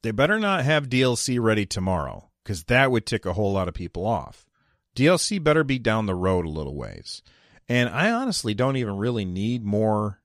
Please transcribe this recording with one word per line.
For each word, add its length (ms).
they 80
better 260
not 260
have 260
D 120
L 140
C 240
ready 260
tomorrow, 640
'cause 220
that 260
would 140
tick 200
a 80
whole 200
lot 140
of 60
people 320
off. 400
D 140
L 100
C 220
better 240
be 160
down 260
the 80
road 320
a 40
little 260
ways. 480
And 220
I 220
honestly 420
don't 220
even 220
really 280
need 380
more 600